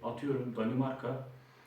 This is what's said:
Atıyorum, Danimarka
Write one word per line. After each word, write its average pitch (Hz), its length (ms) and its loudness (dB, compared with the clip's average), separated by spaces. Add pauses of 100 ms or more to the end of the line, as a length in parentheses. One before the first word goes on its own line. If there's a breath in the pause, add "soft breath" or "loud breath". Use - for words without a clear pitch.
Atıyorum, 120 540 0
Danimarka 127 720 0 (380 loud breath)